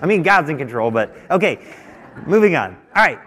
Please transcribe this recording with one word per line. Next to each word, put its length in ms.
I 40
mean, 180
God's 260
in 80
control, 320
but 260
okay, 280
moving 300
on. 220
All 80
right, 240